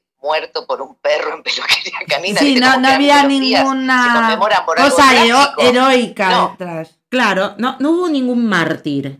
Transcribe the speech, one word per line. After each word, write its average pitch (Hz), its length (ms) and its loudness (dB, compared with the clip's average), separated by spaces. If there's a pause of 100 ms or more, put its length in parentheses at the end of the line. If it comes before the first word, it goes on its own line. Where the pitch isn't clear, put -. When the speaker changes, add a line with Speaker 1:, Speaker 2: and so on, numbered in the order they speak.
(200)
Speaker 1:
muerto 156 460 -6
por 131 160 -6
un 135 140 -18
perro 151 380 -4
en 151 80 -16
peluquería - 560 -6 (100)
canina. 180 320 -4
Speaker 2:
Sí, 294 140 2
Speaker 1:
¿Viste? 247 60 2
Speaker 2:
no, 254 120 2
Speaker 1:
Como 262 100 0
Speaker 2:
no 262 60 2
Speaker 1:
que 269 60 4
Speaker 2:
había 285 280 4
Speaker 1:
los 277 60 4
días 262 320 0
se - 40 0
Speaker 2:
ninguna 262 500 0
Speaker 1:
conmemoran 214 520 0
por 165 140 -2
algo 269 160 2
Speaker 2:
cosa 254 280 6
hero-, 233 140 2
Speaker 1:
trágico. 277 240 2
Speaker 2:
heroica 247 680 2
Speaker 1:
No. 185 180 0 (100)
Speaker 2:
detrás. 165 320 -10 (180)
Speaker 3:
Claro, 202 500 -2
no, 254 200 -4
no 277 140 0
hubo 359 160 0
ningún 247 380 -2
mártir, 151 720 -4